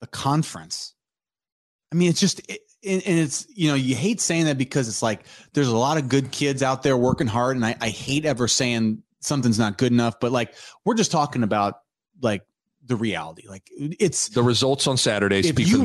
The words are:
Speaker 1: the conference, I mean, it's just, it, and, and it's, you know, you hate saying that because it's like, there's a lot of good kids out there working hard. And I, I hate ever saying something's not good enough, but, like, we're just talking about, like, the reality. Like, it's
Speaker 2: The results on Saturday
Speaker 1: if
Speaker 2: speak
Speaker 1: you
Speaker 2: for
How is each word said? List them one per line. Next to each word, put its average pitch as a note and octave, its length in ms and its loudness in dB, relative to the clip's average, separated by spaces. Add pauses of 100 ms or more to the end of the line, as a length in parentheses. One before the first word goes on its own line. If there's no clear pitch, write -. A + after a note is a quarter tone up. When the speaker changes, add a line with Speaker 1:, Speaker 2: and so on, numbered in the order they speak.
Speaker 1:
the A#2 60 -16
conference, - 880 -2 (960)
I D#3 40 -2
mean, F3 140 4
it's E3 100 0
just, F#3+ 200 0 (100)
it, G3 120 -12 (220)
and, F#3+ 220 -2
and E3+ 140 2
it's, D3 340 -4
you F3+ 160 0
know, C#3+ 60 2
you C3 200 0
hate G3 260 -2
saying E3 240 0
that C#3+ 120 0
because C#3+ 300 -2
it's G#2+ 140 -8
like, A2 240 -2 (280)
there's C#3+ 140 2
a A2+ 80 0
lot C#3 220 2
of C3+ 120 -4
good C3+ 220 2
kids C#3 320 -2
out C3 200 -2
there C#3 140 2
working B2+ 300 2
hard. B2 280 0
And A#2+ 100 -2
I, A2+ 160 -2
I A2+ 80 -2
hate C#3 360 -4
ever A#2+ 220 0
saying A2+ 540 0 (180)
something's A#2+ 400 0
not G#2+ 180 0
good B2 140 2
enough, A#2 280 0
but, A#2+ 120 -2
like, A#2+ 220 -2 (320)
we're A3 100 2
just A3 160 0
talking C#3+ 320 0
about, G2+ 360 0 (420)
like, G#2 220 0 (420)
the B2 100 -4
reality. E2+ 540 -6
Like, F#2+ 280 -20
it's D#3+ 520 -2
Speaker 2:
The B2 140 0
results C3 440 2
on C3+ 80 0
Saturday G2+ 440 2
Speaker 1:
if E3+ 80 4
Speaker 2:
speak D3+ 200 2
Speaker 1:
you A#3+ 120 6
Speaker 2:
for C4 60 4